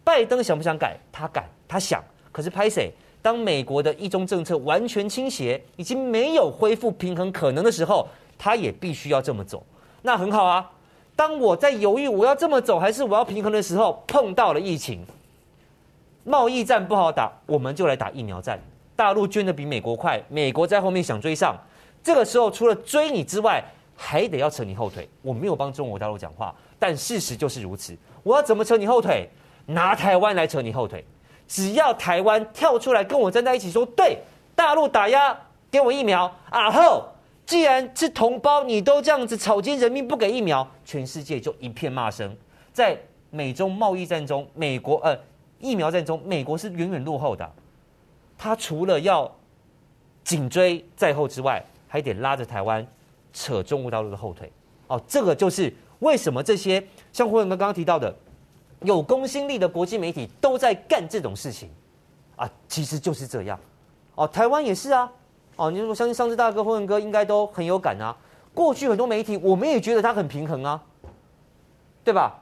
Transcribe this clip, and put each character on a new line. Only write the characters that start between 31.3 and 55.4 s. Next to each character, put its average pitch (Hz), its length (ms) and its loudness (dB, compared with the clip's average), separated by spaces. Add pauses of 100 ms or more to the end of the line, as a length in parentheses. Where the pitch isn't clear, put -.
只 196 260 -4
要 294 200 4
台 175 300 0
湾 214 280 4
跳 269 280 2
出 254 120 -2
来 214 120 4
跟 240 160 0
我 208 100 4
站 233 160 2
在 254 100 4
一 233 40 -4
起 190 100 -8
说 214 160 2 (100)
，“对， 349 220 6 (380)
大 320 180 4
陆 302 140 4
打 208 220 4
压， 269 300 4 (300)
给 269 100 4
我 254 120 6
疫 277 120 0
苗。” 185 220 2 (240)
啊 220 220 2
后， 277 360 6 (380)
既 339 160 2
然 262 340 4
是 320 140 0
同 233 300 0
胞， 285 240 4
你 233 180 0
都 277 180 6
这 285 120 2
样 254 160 2
子 233 100 -6
草 208 240 2
菅 277 160 -2
人 240 140 4
命 269 160 -4
不 285 100 -2
给 220 140 2
疫 247 100 -2
苗， 139 260 0 (160)
全 135 220 -8
世 147 180 -12
界 139 160 -6
就 147 200 -8
一 123 100 -12
片 127 220 -8
骂 123 180 -4
声。 104 260 -10 (380)
在 208 240 2 (320)
美 143 240 -8
中 190 180 -2
贸 196 240 -2
易 185 120 -8
战 160 180 -4
中， 139 300 -4
美 143 240 -4
国， 143 240 0
呃， 151 120 2 (440)
疫 254 160 -4
苗 165 160 0
战 170 120 -2
中， 160 220 -4
美 175 180 -4
国 147 140 -4
是 208 140 -10
远 175 180 -4
远 160 140 -6
落 151 120 -6
后 131 200 -2
的。 85 120 -12 (920)
他 220 160 -2
除 165 300 -6
了 180 140 2
要 160 360 0 (880)
紧 147 240 -2
追 175 380 0 (100)
在 170 160 2
后 147 160 0
之 135 140 -10
外， 131 180 0 (280)
还 143 120 -4
得 135 140 -4
拉 131 220 -2
着 127 100 -8
台 107 160 -8
湾 110 240 -2 (480)
扯 107 300 -6
中 139 180 -4
国 123 80 -8
大 117 100 -4
陆 107 120 -6
的 101 40 -10
后 98 160 -12
腿。 85 200 -18 (340)
哦， 123 220 -4
这 277 160 0
个 175 100 4
就 180 160 2